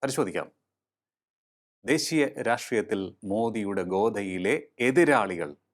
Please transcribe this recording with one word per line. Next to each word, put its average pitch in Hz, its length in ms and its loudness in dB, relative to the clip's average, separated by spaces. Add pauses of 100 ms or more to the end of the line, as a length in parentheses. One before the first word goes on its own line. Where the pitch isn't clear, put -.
പരിശോധിക്കാം, 107 480 -2 (1300)
ദേശീയ 147 420 2 (160)
രാഷ്ട്രീയത്തിൽ 104 720 -2 (100)
മോദിയുടെ 104 580 -2
ഗോദയിലെ 98 800 0 (180)
എതിരാളികൾ 117 760 2 (200)